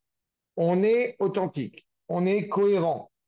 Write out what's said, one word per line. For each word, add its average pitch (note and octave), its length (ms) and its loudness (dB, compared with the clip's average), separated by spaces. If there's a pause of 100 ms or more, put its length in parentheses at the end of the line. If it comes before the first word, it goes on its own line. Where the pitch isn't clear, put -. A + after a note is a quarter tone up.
(560)
on F3 260 2
est A#3+ 360 0
authentique, F#3 680 -4 (220)
on F3 180 -2
est G3+ 220 0
cohérent, F#3+ 640 0 (180)